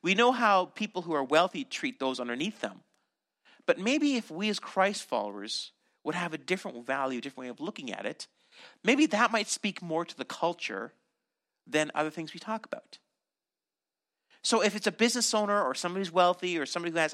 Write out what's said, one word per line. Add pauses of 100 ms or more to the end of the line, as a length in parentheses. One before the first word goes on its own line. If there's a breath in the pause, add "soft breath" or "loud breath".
We
know
how
people
who
are
wealthy
treat
those
underneath
them. (840 soft breath)
But
maybe
if
we
as
Christ
followers (320)
would
have
a
different
value,
different
way
of
looking
at
it, (540 loud breath)
maybe
that
might
speak
more
to
the
culture (720)
than
other
things
we
talk
about." (1400 soft breath)
So
if
it's
a
business
owner
or
somebody
who's
wealthy
or
somebody
who
has